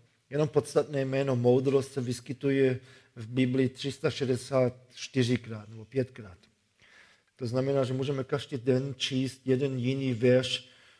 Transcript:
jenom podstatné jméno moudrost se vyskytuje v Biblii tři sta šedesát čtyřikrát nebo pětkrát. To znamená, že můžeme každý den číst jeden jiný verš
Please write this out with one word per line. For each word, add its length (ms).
jenom 180
podstatné 520
jméno 360
moudrost 560
se 80
vyskytuje 800
v 100
Biblii 420
tři 240
sta 180
šedesát 640
čtyřikrát 760
nebo 160
pětkrát. 540
To 80
znamená, 380
že 80
můžeme 320
každý 320
den 400
číst 480
jeden 340
jiný 360
verš 540